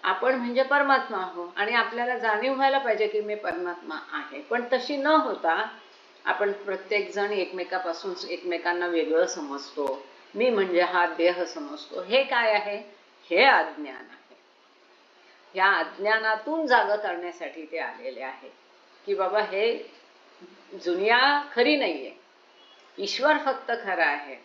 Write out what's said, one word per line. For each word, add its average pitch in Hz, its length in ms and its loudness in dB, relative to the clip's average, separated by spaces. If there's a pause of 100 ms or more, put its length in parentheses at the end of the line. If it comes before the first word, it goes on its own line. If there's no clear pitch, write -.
आपण 233 320 2
म्हणजे 240 280 0
परमात्मा 269 560 2
आहो 175 380 -8
आणि 208 160 -2
आपल्याला 240 460 0
जाणीव 226 360 0
व्हायला 269 240 4
पाहिजे 220 280 2
की 214 140 0
मी 208 140 -4
परमात्मा 175 640 -6 (140)
आहे. 143 280 -8
पण 240 320 -2
तशी 262 240 0
न 277 100 -2
होता 220 640 2 (560)
आपण 202 280 0
प्रत्येक 196 640 -4
जण 202 180 0
एकमेकापासून 180 960 -4
एकमेकांना 175 580 -2
वेगळं 165 400 2
समजतो, 143 800 -8 (280)
मी 240 160 2
म्हणजे 185 300 2
हा 175 260 4
देह 175 380 2
समजतो. 151 580 -10
हे 240 220 2
काय 233 280 0
आहे? 208 240 -2 (540)
हे 185 140 6
अज्ञान 156 500 2
आहे. - 420 -20 (1160)
या 190 180 6
अज्ञानातून 220 960 0
जाग 208 320 4
करण्यासाठी 175 720 -8
ते 160 60 -6
आलेले 120 420 -8
आहे 131 280 -12 (580)
की 202 80 0
बाबा 190 260 2
हे 208 500 -2 (840)
दुनिया 220 680 2 (120)
खरी 277 220 4
नाहीये, 165 360 -4 (880)
ईश्वर 240 340 0 (120)
फक्त - 280 -2 (120)
खरा 175 220 2
आहे. 143 380 -4